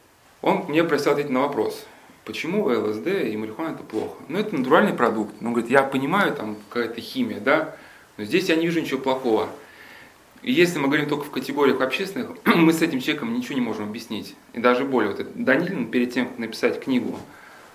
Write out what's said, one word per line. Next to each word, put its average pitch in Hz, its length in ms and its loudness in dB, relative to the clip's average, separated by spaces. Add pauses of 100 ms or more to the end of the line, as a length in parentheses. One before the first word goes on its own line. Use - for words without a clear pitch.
(400)
Он 185 280 2
мне 156 160 2
просил 147 280 2
ответить 139 180 0
на 127 100 2
вопрос, 127 440 -2 (400)
почему 165 460 -2
Л 107 220 0
С 107 60 -4
Д 156 320 -2
и 107 60 -4
марихуана 131 380 -6
это - 80 -12
плохо. - 340 -6 (120)
Ну, 160 100 -2
это 208 180 -2
натуральный 160 360 4
продукт. 110 480 0
Он 117 120 -4
говорит, 117 180 0
я 135 120 6
понимаю, 147 520 0
там 107 220 -6 (120)
какая-то 113 320 -4
химия, 104 400 -4
да, 151 360 2 (400)
но 107 80 -8
здесь 180 240 2
я 165 80 4
не 165 100 2
вижу 170 140 0
ничего 135 200 -2
плохого. 120 480 2 (960)
И 123 100 -2
если 170 260 4
мы 139 80 0
говорим 147 220 2
только 147 160 -2
в - 60 -10
категориях 139 500 2
общественных, 131 580 -2
<clears throat> - 60 -20
мы 165 280 8
с 165 80 0
этим 135 200 2
человеком 120 340 -2
ничего 120 200 -4
не 131 60 -2
можем 107 240 -2
объяснить. 107 520 -8 (160)
И 120 80 -8
даже 123 240 4
более, 120 260 2
вот - 100 -6
этот 120 220 -8
Данилин, 135 480 0
перед 123 220 2
тем, 127 160 -2
как - 100 -12
написать 113 440 -2
книгу 107 360 -2 (560)